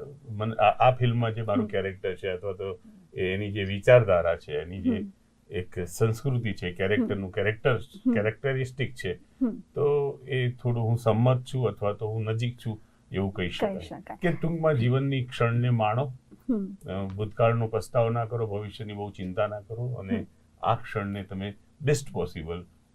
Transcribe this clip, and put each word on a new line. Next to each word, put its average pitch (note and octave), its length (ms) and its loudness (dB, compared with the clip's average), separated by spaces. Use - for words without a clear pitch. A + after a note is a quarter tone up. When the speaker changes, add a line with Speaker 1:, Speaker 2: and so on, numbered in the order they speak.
Speaker 1:
મને A2 220 -4
આ, G#2+ 340 6
આ B2+ 60 4
ફિલ્મમાં A#2+ 380 2
જે A2+ 80 -6
મારું G#2+ 220 2
Speaker 2:
હમ. G#2 60 -4
Speaker 1:
કેરેક્ટર F#2+ 460 -2
છે G2 120 -6
અથવા F#2 260 -4
તો F#2+ 260 -8
એની G2 340 -2
જે G2+ 120 -2
વિચારધારા G2 720 6
છે, D2+ 260 -6
એની F#2 200 -8
જે G3+ 180 0
Speaker 2:
હમ. G3 120 -8
Speaker 1:
એક F2+ 380 -8
સંસ્કૃતિ A2+ 680 0
છે, F2+ 200 -6
કેરેક્ટરનું G2 520 0
Speaker 2:
હમ. F2+ 60 -8
Speaker 1:
કેરેક્ટર, A2 460 0
Speaker 2:
હમ. - 360 -2
Speaker 1:
કેરેક્ટરિસ્ટિક B2+ 800 -2
છે, F2+ 260 -6
Speaker 2:
હમ. A3+ 140 0
Speaker 1:
તો C#3+ 520 0
એ B2+ 240 0
થોડું A#2+ 320 0
હું A2+ 140 2
સંમત B2 560 4
છું B2+ 140 0
અથવા G2+ 260 -2
તો G#2+ 140 -6
હું A2 160 -4
નજીક A#2 420 -2
છું G#2+ 160 -6
એવું F#2+ 220 -2
કહી F#2 140 -4
Speaker 2:
કહી F2 40 -4
Speaker 1:
શકાય. - 280 -4
Speaker 2:
શકાય. - 420 -14
Speaker 1:
કે F3 100 2
ટૂંકમાં D#3+ 420 2
જીવનની C3 520 2
ક્ષણને A#2+ 440 2
માણો, A#2+ 440 2
Speaker 2:
હમ. G3 400 -4
Speaker 1:
અ, F#2+ 160 -4
ભૂતકાળનો A2+ 520 2
પસ્તાવ A2+ 420 0
ના A#2 160 -2
કરો, A2+ 220 -4
ભવિષ્યની G#2 460 -8
બહુ G2+ 180 -8
ચિંતા G2 360 -4
ના G#2 120 -6
કરો A2+ 280 -8
અને G2 300 -4
Speaker 2:
હમ. - 80 -4
Speaker 1:
આ G#2 120 2
ક્ષણને G2+ 480 -6
તમે G2 320 -6
બેસ્ટ - 320 0
પોસિબલ E2+ 520 -6